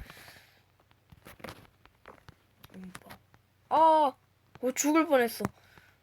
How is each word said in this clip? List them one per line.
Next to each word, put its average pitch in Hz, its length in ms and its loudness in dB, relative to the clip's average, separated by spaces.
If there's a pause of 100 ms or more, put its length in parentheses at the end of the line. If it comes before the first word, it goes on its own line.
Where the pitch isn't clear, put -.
(2750)
음, 185 260 -20
뭐. - 100 -20 (580)
아! 311 460 4 (460)
오, 254 100 -2
죽을 302 360 0
뻔했어. 240 360 0 (600)